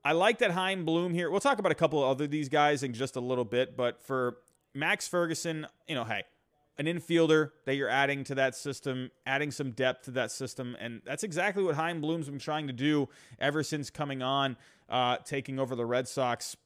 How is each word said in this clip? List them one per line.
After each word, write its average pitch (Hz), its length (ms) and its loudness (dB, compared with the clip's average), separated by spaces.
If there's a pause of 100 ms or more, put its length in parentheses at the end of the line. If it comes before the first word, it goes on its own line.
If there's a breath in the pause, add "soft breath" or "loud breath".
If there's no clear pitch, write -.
I 156 60 4
like 190 280 4
that 214 120 4
Chaim 185 340 0
Bloom 170 300 0
here. 170 160 0
We'll 196 80 2
talk 185 180 2
about 185 140 2
a 151 40 2
couple 151 280 2
of 131 80 4
other 139 160 0
these 147 220 -2
guys 147 340 4
in 127 100 -4
just 120 220 -4
a 139 40 -2
little 123 260 0
bit, 120 300 0
but 123 280 -2
for 123 340 -2 (380)
Max 165 320 -2
Ferguson, 165 580 -2 (220)
you 156 80 -4
know, 120 80 -2
hey, 107 180 -4 (560)
an 143 80 -2
infielder 160 640 4 (140)
that 139 100 0
you're 139 140 -2
adding 139 360 2
to 139 100 -6
that 135 180 2
system, 131 560 -6 (160)
adding 139 240 0
some 135 220 -4
depth 127 340 0
to 131 60 -12
that 123 180 0
system, 123 500 -8
and 117 240 -10
that's 143 200 -6
exactly 190 400 0
what 165 120 2
Chaim 160 240 -2
Bloom's 156 300 -2
been 143 80 -8
trying 151 300 -4
to 131 60 -6
do 143 360 2 (300 loud breath)
ever 147 240 0
since 147 260 -4
coming 139 320 -6
on, 135 360 0 (320 soft breath)
uh, 123 340 2
taking 135 340 -6
over 131 180 -2
the 120 100 -2
Red 120 220 0
Sox 123 580 -2